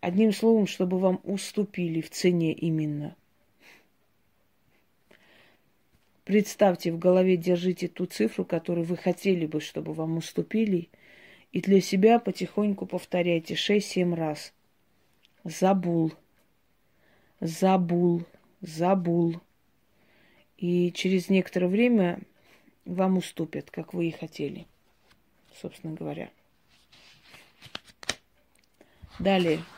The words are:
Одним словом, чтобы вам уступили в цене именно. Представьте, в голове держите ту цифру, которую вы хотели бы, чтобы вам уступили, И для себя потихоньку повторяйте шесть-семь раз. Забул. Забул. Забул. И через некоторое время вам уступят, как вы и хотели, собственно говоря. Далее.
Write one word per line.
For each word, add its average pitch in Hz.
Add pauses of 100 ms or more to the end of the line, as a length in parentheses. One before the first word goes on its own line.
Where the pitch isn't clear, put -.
Одним 196
словом, 220
чтобы 185
вам 185
уступили 180
в -
цене 170
именно. 156 (3000)
Представьте, 196
в 165
голове 185
держите 180
ту -
цифру, 208
которую 170
вы 170
хотели 180
бы, 156
чтобы 160
вам 160
уступили, 180 (600)
И 185
для 196
себя 214
потихоньку 196
повторяйте 175
шесть-семь 185
раз. 156 (920)
Забул. 170 (1300)
Забул. 175 (380)
Забул. 170 (1160)
И 175
через 185
некоторое 185
время 196 (680)
вам 185
уступят, 156
как -
вы 175
и 160
хотели, 151 (920)
собственно -
говоря. 160 (3000)
Далее. 180 (180)